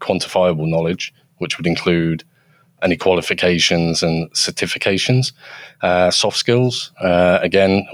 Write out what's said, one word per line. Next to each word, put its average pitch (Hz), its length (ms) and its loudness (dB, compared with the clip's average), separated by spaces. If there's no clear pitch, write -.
quantifiable 87 680 0
knowledge, 82 460 -4
which - 180 -6
would 78 100 -4
include 82 580 0
any 90 140 0
qualifications 85 1040 0
and 82 300 -2
certifications. 101 1000 -2
Uh, 90 300 2
soft - 260 0
skills, 123 640 0
uh, 90 400 4
again, 95 540 2